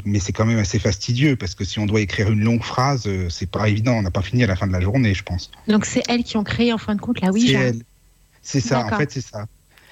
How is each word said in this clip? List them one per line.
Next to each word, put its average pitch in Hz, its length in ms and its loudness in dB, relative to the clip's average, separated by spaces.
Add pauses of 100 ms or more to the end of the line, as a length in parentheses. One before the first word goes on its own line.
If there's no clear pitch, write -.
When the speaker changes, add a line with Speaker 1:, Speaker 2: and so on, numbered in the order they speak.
Speaker 1:
Mais 104 160 0
c'est 95 140 -4
quand 110 100 0
même 113 160 2
assez 104 200 0
fastidieux, 123 580 2
parce 95 180 -8
que 101 80 -6
si 95 160 -6
on 104 60 0
doit 107 160 2
écrire 98 280 0
une 104 140 2
longue 117 200 2
phrase, 131 440 0
euh, 92 220 -2
c'est 90 200 -6
pas 107 200 0
évident. 110 240 2
On 113 80 2
n'a 92 100 -2
pas 98 100 -2
fini 123 220 0
à 110 40 4
la 92 100 0
fin 98 100 -2
de 92 60 0
la 90 80 0
journée, 104 320 2
je - 100 -2
pense. - 260 -6 (200)
Speaker 2:
Donc, 214 160 4
c'est - 240 -2
elles 240 160 0
qui - 100 -10
ont 208 80 0
créé, 233 300 0
en 220 40 -2
fin 208 180 -4
de 196 40 -4
compte, 233 220 -4
la 185 60 2
Speaker 1:
C'est 190 60 2
Speaker 2:
Ouija. 214 280 4
Speaker 1:
elles. 120 200 0 (640)
C'est 135 180 0
ça, 131 180 0
en 120 40 -2
Speaker 2:
D'accord. 110 160 -2
Speaker 1:
fait, 147 120 -2
c'est 127 100 -8
ça. 107 240 -10 (460)